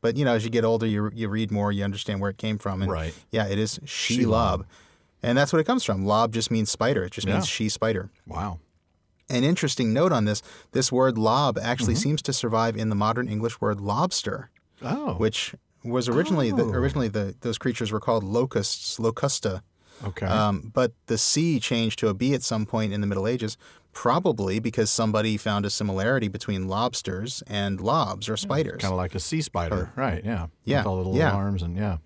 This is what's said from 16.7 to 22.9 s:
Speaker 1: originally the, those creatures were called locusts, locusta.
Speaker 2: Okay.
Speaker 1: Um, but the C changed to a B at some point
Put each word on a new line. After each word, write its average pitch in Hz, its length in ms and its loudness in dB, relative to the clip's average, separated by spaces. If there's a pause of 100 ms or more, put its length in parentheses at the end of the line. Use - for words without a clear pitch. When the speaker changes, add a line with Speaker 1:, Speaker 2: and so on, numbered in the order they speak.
Speaker 1:
originally 127 380 0
the, 101 320 -4
those 117 160 -2
creatures 113 340 -2
were 107 80 -2
called 110 240 0
locusts, 110 760 -2
locusta. 113 640 -2 (440)
Speaker 2:
Okay. 101 200 -6
Speaker 1:
Um, 104 480 2
but 123 200 2 (140)
the 113 100 2
C 151 420 2
changed 117 400 0
to 110 80 2
a 101 60 2
B 123 200 0
at 123 80 0
some 107 240 0
point 110 280 -2